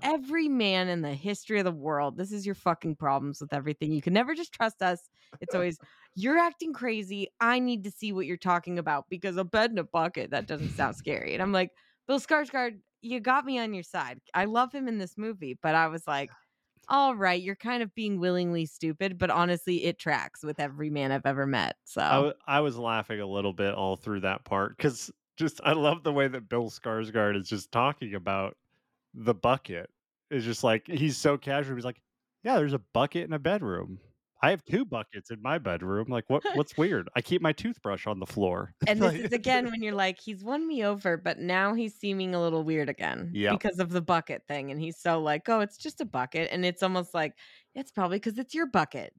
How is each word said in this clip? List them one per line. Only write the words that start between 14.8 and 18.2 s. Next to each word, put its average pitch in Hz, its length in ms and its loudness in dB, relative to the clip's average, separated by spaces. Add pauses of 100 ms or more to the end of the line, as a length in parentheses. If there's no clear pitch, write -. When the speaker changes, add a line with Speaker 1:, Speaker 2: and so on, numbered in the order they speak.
Speaker 1:
in 226 100 -2
this 185 180 -6
movie," 190 460 -8
but 160 120 4
I 160 140 6
was 160 180 -8
like, 143 240 -2 (580)
"All 277 280 4
right, 185 260 2
you're 190 140 -6
kind 240 260 -2
of 208 140 -6
being 208 240 0